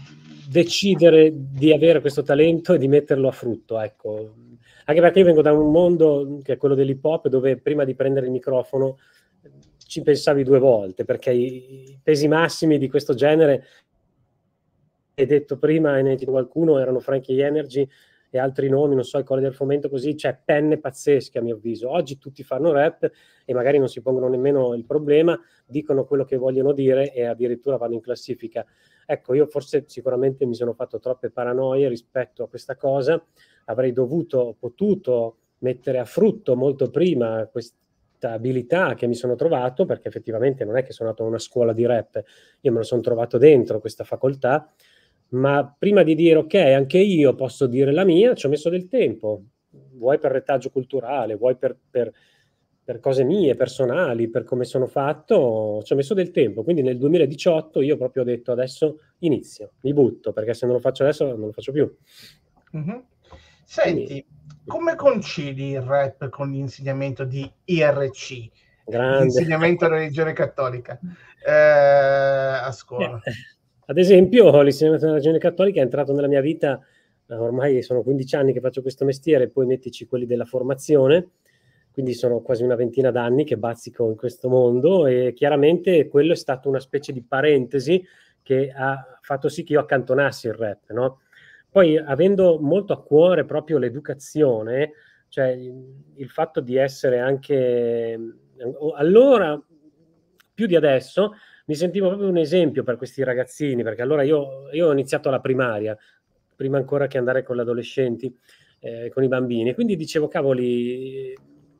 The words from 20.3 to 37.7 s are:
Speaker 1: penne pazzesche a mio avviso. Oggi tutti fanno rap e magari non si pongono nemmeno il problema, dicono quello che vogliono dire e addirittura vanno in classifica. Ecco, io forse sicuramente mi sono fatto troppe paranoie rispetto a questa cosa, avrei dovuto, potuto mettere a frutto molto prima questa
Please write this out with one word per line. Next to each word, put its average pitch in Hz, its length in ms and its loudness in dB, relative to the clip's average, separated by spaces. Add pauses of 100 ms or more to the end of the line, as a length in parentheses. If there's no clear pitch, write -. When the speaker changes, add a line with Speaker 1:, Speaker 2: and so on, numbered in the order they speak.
Speaker 1:
penne 151 360 0
pazzesche 139 600 -2
a 117 40 -4
mio 117 120 -4
avviso. 113 360 -8
Oggi 143 280 -4
tutti 139 240 -20
fanno 139 300 -2
rap 151 360 0 (360)
e 131 100 -4
magari 127 240 2
non 131 100 2
si 123 120 -14
pongono 127 280 -2
nemmeno 127 460 0
il 120 100 -8
problema, 151 540 2 (260)
dicono 139 400 -2
quello 139 200 -2
che 135 120 -4
vogliono 131 360 0
dire 135 400 0
e 123 140 -4
addirittura 120 500 -4
vanno 117 180 -6
in 113 60 -8
classifica. 117 640 -10 (400)
Ecco, 135 280 -4
io 147 120 2
forse 143 400 -6
sicuramente 131 600 -4
mi 120 80 -4
sono 120 180 -6
fatto 117 260 -12
troppe 123 320 -8
paranoie 131 580 -2
rispetto 123 540 -8
a 110 60 -10
questa - 260 -14
cosa, 139 480 -2 (440)
avrei 123 260 -2
dovuto, 127 640 -2
potuto 123 800 -2 (220)
mettere 127 400 -4
a 123 60 -4
frutto 170 520 0
molto 135 340 -2
prima 120 560 0
questa - 300 -12 (560)